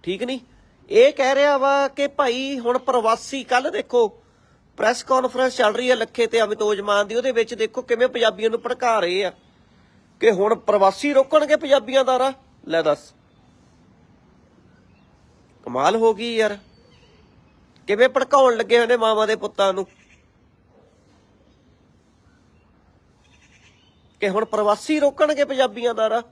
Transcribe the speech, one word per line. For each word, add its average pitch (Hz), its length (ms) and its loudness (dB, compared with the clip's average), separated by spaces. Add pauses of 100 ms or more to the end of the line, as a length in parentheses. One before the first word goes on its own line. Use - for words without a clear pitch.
ਠੀਕ 185 200 -8
ਨਹੀਂ, 247 180 -8 (500)
ਇਹ 262 220 6
ਕਹਿ 269 220 0
ਰਿਹਾ 277 240 2
ਵਾ 277 300 2
ਕਿ 277 180 -4
ਭਾਈ 269 520 -2
ਹੁਣ 240 200 -2
ਪ੍ਰਵਾਸੀ, 247 680 -2
ਕੱਲ੍ਹ 262 260 -2
ਦੇਖੋ 247 380 0 (680)
ਪ੍ਰੈਸ 233 260 -2
ਕਾਨਫਰੰਸ 254 540 0
ਚੱਲ 214 180 2
ਰਹੀ 247 160 -2
ਹੈ 247 60 2
ਲੱਖੇ 226 300 -4
ਤੇ 226 160 0
ਅਮਿਤੋਜ 208 380 -2
ਮਾਨ 202 280 0
ਦੀ, 220 60 -8
ਉਹਦੇ 247 180 -2
ਵਿੱਚ 226 220 -2
ਦੇਖੋ 220 280 -6
ਕਿਵੇਂ 247 260 -2
ਪੰਜਾਬੀਆਂ 220 420 0
ਨੂੰ 226 100 -4
ਭੜਕਾ 240 400 -2
ਰਹੇ 180 240 -2
ਆ 175 80 -4 (880)
ਕਿ 226 100 4
ਹੁਣ 202 240 2
ਪ੍ਰਵਾਸੀ 208 580 0
ਰੋਕਣਗੇ 294 440 2
ਪੰਜਾਬੀਆਂ 262 480 0
ਦਾ 254 140 0
ਰਾਹ। 269 140 0 (360)
ਲੈ 165 140 0
ਦੱਸ, 151 300 -2 (2500)
ਕਮਾਲ 135 300 0
ਹੋ 226 180 2
ਗਈ 226 220 -8
ਯਾਰ, 214 220 -2 (1300)
ਕਿਵੇਂ 220 220 2
ਭੜਕਾਉਣ 262 480 2
ਲੱਗੇ 233 220 2
ਹੋਏ 233 80 2
ਨੇ 240 100 2
ਮਾਵਾਂ 220 300 0
ਦੇ 214 100 0
ਪੁੱਤਾਂ 202 360 -2
ਨੂੰ 185 140 -6 (4000)
ਕਿ 208 80 0
ਹੁਣ 208 160 -2
ਪ੍ਰਵਾਸੀ 214 560 -2
ਰੋਕਣਗੇ 285 440 0
ਪੰਜਾਬੀਆਂ 240 500 -2
ਦਾ 220 160 -2
ਰਾਹ। 233 220 -2